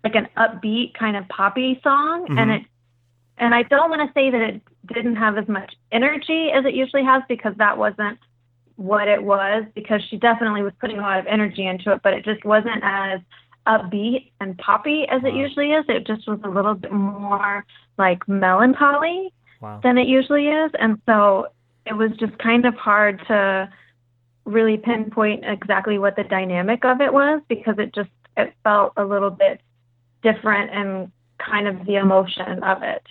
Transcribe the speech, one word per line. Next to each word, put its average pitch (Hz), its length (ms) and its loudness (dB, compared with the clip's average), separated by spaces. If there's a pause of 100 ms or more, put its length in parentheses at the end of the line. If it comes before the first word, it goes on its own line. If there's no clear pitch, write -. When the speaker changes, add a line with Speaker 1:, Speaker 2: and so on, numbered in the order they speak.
Speaker 1:
like, 214 100 -4
an 208 220 0
upbeat 226 580 -2
kind 214 220 -4
of 190 120 -10
poppy 254 540 -2
song, 254 460 2
Speaker 2:
Mm-hmm. 151 100 0
Speaker 1:
and 220 140 4
it, 208 100 -2 (760)
and 233 160 2
I 233 100 2
don't 302 260 4
wanna 302 240 -2
say 269 160 2
that 240 100 0
it 214 220 -4 (240)
didn't 233 300 -2
have 214 200 0
as 214 120 -4
much 196 260 -6 (160)
energy 302 640 0
as 269 100 2
it 269 100 0
usually 262 300 0
has 262 240 4
because 226 280 -4
that 208 200 2
wasn't 208 420 -2 (580)
what 208 320 0
it 202 140 2
was, 202 420 0 (100)
because 214 340 -2
she 226 80 -10
definitely 220 460 2
was 202 180 -4
putting 214 180 -6
a 202 40 -6
lot 196 160 -2
of - 80 -4
energy 208 400 -2
into 185 260 -2
it, 190 100 2
but 196 120 4
it - 100 -8
just 214 200 -4
wasn't 214 380 2
as 196 380 -4 (460)
upbeat 214 640 0 (100)
and 190 180 -8
poppy 294 500 0
as 262 160 0
it 262 100 0
Speaker 2:
Wow. 269 60 -2
Speaker 1:
usually 285 320 -2
is. 311 160 2
It 226 180 -2
just 220 200 -6
was 214 180 -4
a 208 40 -6
little 202 260 0
bit 190 180 -10
more, 202 720 -2 (340)
like, 180 300 0
melancholy 285 1040 2 (280)
Speaker 2:
Wow. 208 220 -14
Speaker 1:
than 247 160 4
it 247 100 2
usually 285 400 2
is, 311 320 0
and 214 260 0
so 208 400 4 (400)
it 220 60 -8
was 220 260 0
just 220 200 -4
kind 233 280 2
of 233 80 2
hard 208 540 2
to 196 400 0 (760)
really 220 320 2
pinpoint 214 680 -2
exactly 202 520 -2
what 196 180 0
the 208 80 -2
dynamic 190 600 -2
of 254 160 2
it 277 120 2
was 285 360 2
because 214 300 -2
it 208 160 -6
just, 202 160 -6 (260)
it 208 160 -2 (120)
felt 208 320 4
a 202 80 0
little 196 260 0
bit 196 300 0 (640)
different 220 500 0
and 190 400 -6 (260)
kind 208 300 -4
of 190 180 -6
the 202 100 -2
emotion 190 680 2
of 190 180 0
it. 185 280 -6